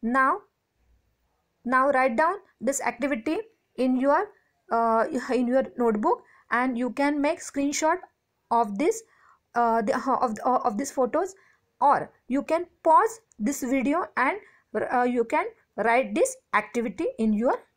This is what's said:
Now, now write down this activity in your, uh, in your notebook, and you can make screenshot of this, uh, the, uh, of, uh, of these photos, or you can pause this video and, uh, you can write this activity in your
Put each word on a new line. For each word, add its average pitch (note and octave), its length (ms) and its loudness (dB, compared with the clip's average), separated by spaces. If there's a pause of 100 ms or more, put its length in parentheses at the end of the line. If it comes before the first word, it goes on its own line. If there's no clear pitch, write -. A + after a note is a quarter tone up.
Now, C4 380 0 (1200)
now B3+ 260 2
write C4 260 2
down E4 180 2 (260)
this C4 200 -2
activity C4+ 580 -4 (380)
in B3+ 220 0
your, C#4+ 300 2 (420)
uh, A3+ 360 2 (260)
in B3 140 0
your C4 180 2 (140)
notebook, A#3+ 440 0 (280)
and B3 260 0
you B3 140 -2
can C#4+ 300 0
make D#4 200 0
screenshot D4 560 -2 (540)
of A3 280 0
this, F4+ 240 0 (520)
uh, A#3 280 2
the, A3+ 120 0
uh, B3+ 220 0
of, A#3 180 0 (100)
uh, B3+ 200 2
of A3 120 0
these C#4 140 -6
photos, C#4+ 440 -2 (460)
or B3+ 300 2 (160)
you C4+ 160 -2
can E4+ 240 -2 (160)
pause F4+ 380 4 (180)
this B3+ 240 -4
video C#4 440 0 (100)
and, C#4+ 220 0 (540)
uh, B3 100 2
you B3 220 0
can D4+ 220 -2 (300)
write A3+ 380 0
this B4 220 0 (180)
activity A3 520 -2 (120)
in A3 140 0
your A#3 220 0 (220)